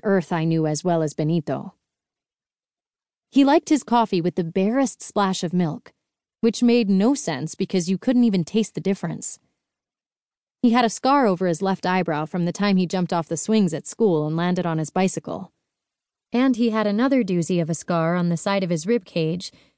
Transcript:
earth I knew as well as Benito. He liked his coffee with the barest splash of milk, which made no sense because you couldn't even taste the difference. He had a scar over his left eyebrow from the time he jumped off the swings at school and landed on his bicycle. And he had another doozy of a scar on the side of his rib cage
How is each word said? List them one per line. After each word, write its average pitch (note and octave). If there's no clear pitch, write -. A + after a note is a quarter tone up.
earth G3
I D#3+
knew D#3+
as D3+
well E3+
as D3+
Benito. D#3
He C#4
liked D4
his D4+
coffee A3+
with E3+
the F3+
barest G#3+
splash F#3+
of E3+
milk, F3
which A#3
made A#3+
no G3+
sense D#3
because F3
you F#3
couldn't B3
even F#3+
taste -
the -
difference. F3
He B3
had A#3+
a A3
scar C4+
over F#3
his F3
left F#3+
eyebrow E3+
from F3
the F3
time G3+
he F#3
jumped F3+
off E3+
the E3
swings G#3
at D3+
school E3
and D#3
landed F3
on D#3+
his D#3
bicycle. F#3
And B3
he A#3
had G#3+
another A#3+
doozy F3+
of D#3+
a E3
scar E3
on F3
the E3+
side G3
of F3
his E3
rib A#3+
cage E3+